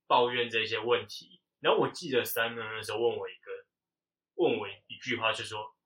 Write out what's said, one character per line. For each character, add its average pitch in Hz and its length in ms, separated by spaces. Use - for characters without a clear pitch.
抱 123 240
怨 120 180
这 110 160
些 110 140
问 107 280
题。 - 360
然 156 100
后 214 80
我 139 120
记 165 200
得 120 140
Simon 113 520
那 110 60
时 107 80
候 107 80
问 113 200
我 95 100
一 92 60
个， 95 320
问 135 220
我 104 80
一 110 100
句 123 200
话， 113 140
就 110 140
说 107 420